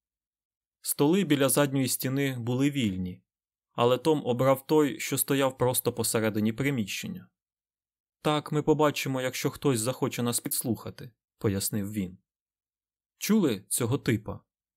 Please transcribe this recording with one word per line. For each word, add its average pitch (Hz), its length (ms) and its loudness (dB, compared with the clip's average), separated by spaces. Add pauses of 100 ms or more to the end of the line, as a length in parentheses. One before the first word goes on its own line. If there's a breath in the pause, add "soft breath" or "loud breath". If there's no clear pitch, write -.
(800)
Столи 170 440 2
біля 143 240 4
задньої 135 400 2
стіни 135 500 -2
були 123 320 2
вільні, 92 520 -2 (500)
але 123 260 4
Том 151 260 2
обрав 131 420 2
той, 151 340 2
що - 180 -4
стояв 135 400 0
просто 123 340 0
посередині 110 600 0
приміщення. 113 760 -4 (960)
«Так 151 300 -2
ми 151 100 0
побачимо, 143 580 2
якщо 127 300 -4
хтось 135 300 0
захоче 123 420 -2
нас 120 180 0
підслухати», - 680 -6 (280)
пояснив 101 540 -2
він. 95 260 -6 (1000)
«Чули 170 500 2
цього 127 300 0
типа? 101 420 -2 (360)